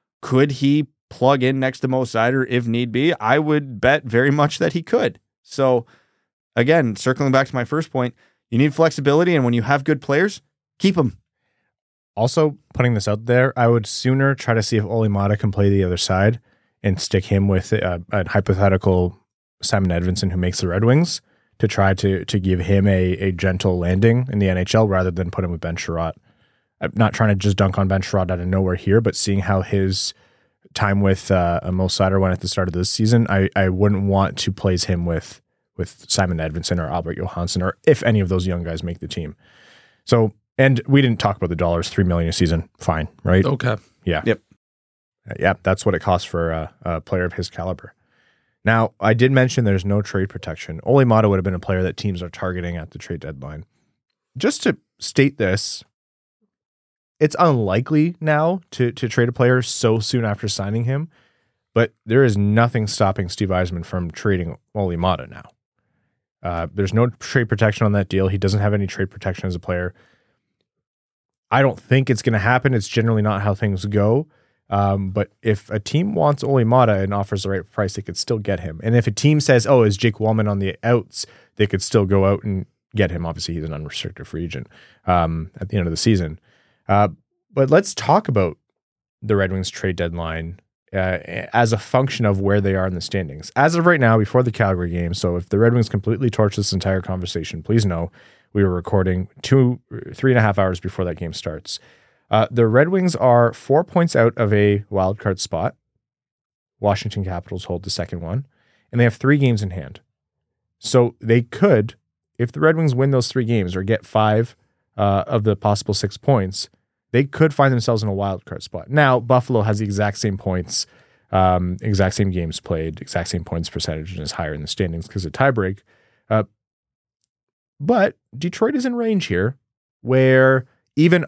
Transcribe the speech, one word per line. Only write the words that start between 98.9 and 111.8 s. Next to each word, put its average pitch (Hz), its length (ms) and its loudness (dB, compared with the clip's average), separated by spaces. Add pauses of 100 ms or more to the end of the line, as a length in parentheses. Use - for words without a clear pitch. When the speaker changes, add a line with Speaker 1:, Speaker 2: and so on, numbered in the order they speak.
Speaker 2:
two, 123 380 2 (340)
three - 180 0
and 123 80 4
a - 20 4
half 104 160 2
hours 92 220 0
before 92 260 -6
that 85 120 -6
game 82 160 -8
starts. - 460 -10 (520)
Uh, 110 180 2
the 117 180 2
Red 131 220 4
Wings 185 260 0
are 120 380 4
four 151 300 0
points 170 320 0
out 117 220 2
of 104 160 2
a 104 360 2
wild 98 300 -2
card 95 200 -4
spot. 95 360 -6 (1040)
Washington 101 460 -2
Capitals 90 400 -8
hold 87 180 -6
the 95 60 -10
second 85 320 -6
one, 87 240 -6 (460)
and 117 80 0
they 120 40 6
have 117 120 4
three 143 220 2
games 123 240 2
in 95 100 -6
hand. 80 280 -12 (800)
So 120 420 2
they 113 220 2
could, 120 540 2 (420)